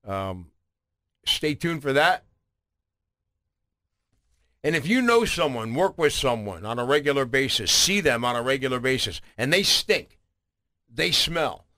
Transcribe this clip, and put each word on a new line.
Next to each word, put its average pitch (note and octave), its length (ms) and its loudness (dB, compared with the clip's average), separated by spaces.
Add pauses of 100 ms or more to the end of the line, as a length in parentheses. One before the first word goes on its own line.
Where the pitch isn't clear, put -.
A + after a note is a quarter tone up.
Um, F#2+ 460 -8 (720)
stay D3+ 300 -2
tuned E3 260 -4
for C#3 120 0
that. D#3+ 320 4 (2500)
And D#3+ 120 2
if C#3+ 100 -2
you B3 140 2
know A#3 240 4
someone, A#2+ 480 -2
work F3 240 0
with D3+ 160 2
someone G#2 520 -2
on A#2 140 -4
a A#2+ 60 -2
regular C#3 400 2
basis, B2 440 0
see G3 300 2
them B2 240 2
on B2 140 0
a A#2 40 -2
regular B2+ 380 -2
basis, B2+ 400 -2 (180)
and C3 140 -2
they F#3 100 2
stink, - 560 0 (720)
they D#3+ 220 -2
smell D3 540 -2 (120)